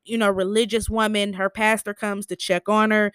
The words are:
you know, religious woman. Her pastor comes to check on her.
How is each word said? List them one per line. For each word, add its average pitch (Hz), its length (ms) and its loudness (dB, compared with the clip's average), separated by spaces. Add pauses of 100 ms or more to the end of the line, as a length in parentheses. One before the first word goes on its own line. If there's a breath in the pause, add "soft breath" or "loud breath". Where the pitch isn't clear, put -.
you 226 140 -6
know, 208 140 2
religious 208 580 0
woman. 214 440 0
Her 190 160 -2
pastor 214 440 -2
comes 208 340 -6
to 180 80 -8
check - 320 -2
on 214 220 4
her. 214 260 2